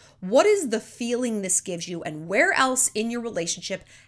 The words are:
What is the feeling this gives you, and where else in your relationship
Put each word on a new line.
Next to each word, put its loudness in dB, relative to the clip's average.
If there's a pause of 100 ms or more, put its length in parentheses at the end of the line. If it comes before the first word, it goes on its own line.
(180)
What 4
is 4
the 0
feeling -4
this 0
gives -6
you, -8
and -8
where 4
else 2
in 0
your -4
relationship -6 (240)